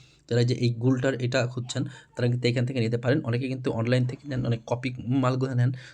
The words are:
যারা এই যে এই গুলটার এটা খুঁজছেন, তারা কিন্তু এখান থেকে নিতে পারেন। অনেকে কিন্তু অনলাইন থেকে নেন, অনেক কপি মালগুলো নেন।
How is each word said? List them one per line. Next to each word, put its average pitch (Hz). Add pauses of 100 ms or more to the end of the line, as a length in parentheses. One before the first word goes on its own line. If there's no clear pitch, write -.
(280)
যারা 120
এই 120
যে 123
এই 120
গুলটার 127
এটা 123
খুঁজছেন, 123
তারা -
কিন্তু 123
এখান 123
থেকে 131
নিতে 113
পারেন। 131
অনেকে 123
কিন্তু 127
অনলাইন 123
থেকে 143
নেন, 123
অনেক 117
কপি 123
মালগুলো 127
নেন। 123 (220)